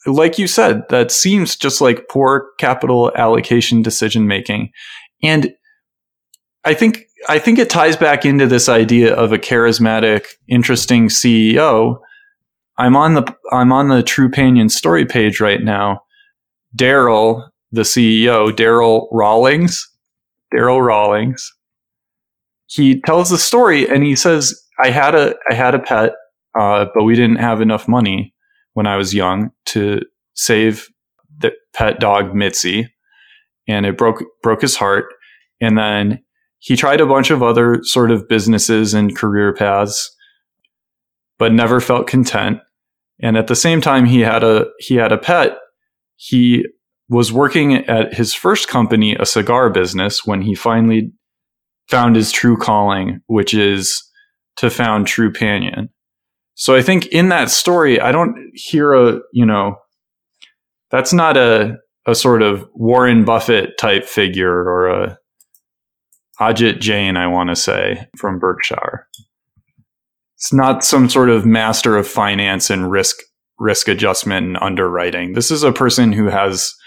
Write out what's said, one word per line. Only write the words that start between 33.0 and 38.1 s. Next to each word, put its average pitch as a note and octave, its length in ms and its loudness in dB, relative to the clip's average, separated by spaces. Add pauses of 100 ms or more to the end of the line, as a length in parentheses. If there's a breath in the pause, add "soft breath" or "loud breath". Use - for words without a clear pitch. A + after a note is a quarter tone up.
and G#2 180 -2
it G2 120 -2
broke, A#2 260 0 (180)
broke A#2 200 0
his C3+ 140 -2
heart." G2 300 -2 (560 soft breath)
And A2 160 2
then G#2+ 460 -2 (360)
he - 160 -4
tried D3 240 2
a D#3 60 2
bunch C3+ 240 2
of C#3+ 140 0
other A#2+ 400 2
sort A#2+ 260 0
of A2 180 0